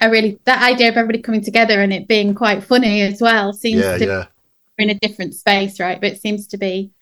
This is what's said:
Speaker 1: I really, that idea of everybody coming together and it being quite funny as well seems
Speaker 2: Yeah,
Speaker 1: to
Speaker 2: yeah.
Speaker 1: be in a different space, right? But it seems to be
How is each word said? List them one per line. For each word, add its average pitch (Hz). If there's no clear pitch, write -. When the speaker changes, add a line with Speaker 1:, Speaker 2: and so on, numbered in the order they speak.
Speaker 1:
I 226
really, 220
that 247
idea 247
of 233
everybody 226
coming 220
together 214
and 196
it -
being 208
quite 202
funny 226
as 196
well 214
seems 220
Speaker 2:
Yeah, -
Speaker 1:
to 214
Speaker 2:
yeah. 95
Speaker 1:
be 214
in 208
a 208
different 208
space, 196
right? 180
But 202
it -
seems 208
to 202
be 196